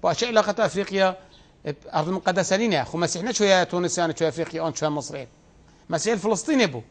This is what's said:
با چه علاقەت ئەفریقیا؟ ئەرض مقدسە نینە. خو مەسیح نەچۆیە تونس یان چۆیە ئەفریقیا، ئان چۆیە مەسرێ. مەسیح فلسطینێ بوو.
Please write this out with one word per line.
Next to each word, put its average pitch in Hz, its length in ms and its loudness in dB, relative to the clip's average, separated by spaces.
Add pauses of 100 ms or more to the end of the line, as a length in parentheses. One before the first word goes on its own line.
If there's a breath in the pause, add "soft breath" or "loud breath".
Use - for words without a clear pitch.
با 180 120 2
چه 226 180 -2
علاقەت 208 340 2
ئەفریقیا؟ 190 420 0 (880 loud breath)
ئەرض 156 220 0
مقدسە 185 440 0
نینە. 196 280 2
خو - 140 -10
مەسیح 170 240 -4
نەچۆیە 202 300 4 (140)
تونس 175 260 -2
یان 170 200 0
چۆیە 160 140 2
ئەفریقیا، 160 320 -6
ئان 160 140 -4
چۆیە 156 200 0
مەسرێ. 139 260 -10 (680 soft breath)
مەسیح 196 320 2
فلسطینێ 226 500 2
بوو. 117 180 -8